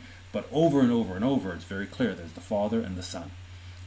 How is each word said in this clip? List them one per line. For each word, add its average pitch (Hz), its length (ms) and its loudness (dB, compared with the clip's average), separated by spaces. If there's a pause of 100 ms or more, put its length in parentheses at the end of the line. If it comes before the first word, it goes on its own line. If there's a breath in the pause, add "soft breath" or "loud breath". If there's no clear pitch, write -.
(320 loud breath)
But 104 180 -4
over 151 300 6
and 123 100 8
over 107 260 2
and 98 80 0
over, 127 280 2
it's 85 120 -8
very 98 220 -4
clear. 104 280 0
There's 82 180 -10
the - 80 -16
Father 107 400 0
and 92 160 -4
the 90 60 -6
Son. 87 280 -10 (560 loud breath)